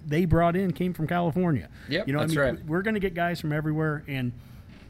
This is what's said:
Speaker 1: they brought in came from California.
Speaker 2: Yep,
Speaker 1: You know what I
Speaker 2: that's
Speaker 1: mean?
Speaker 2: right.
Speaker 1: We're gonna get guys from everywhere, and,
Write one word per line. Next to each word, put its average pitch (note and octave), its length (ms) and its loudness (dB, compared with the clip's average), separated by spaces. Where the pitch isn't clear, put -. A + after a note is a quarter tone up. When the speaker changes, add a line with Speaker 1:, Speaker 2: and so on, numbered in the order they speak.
Speaker 1:
they D#3+ 180 2
brought E3+ 300 4
in F#3+ 180 2
came F3+ 200 -2
from D#3 120 -4
California. F3 640 0
Speaker 2:
Yep, F3 200 -2
Speaker 1:
You C3+ 60 0
know D3 40 2
what D3+ 60 2
I - 40 0
Speaker 2:
that's D#3+ 80 2
Speaker 1:
mean? C#3+ 100 4
Speaker 2:
right. - 100 -12
Speaker 1:
We're D#3+ 160 -2
gonna G#3+ 180 0
get F#3 140 -2
guys E3+ 260 -2
from D3+ 140 -2
everywhere, D3+ 540 0
and, C3 240 -2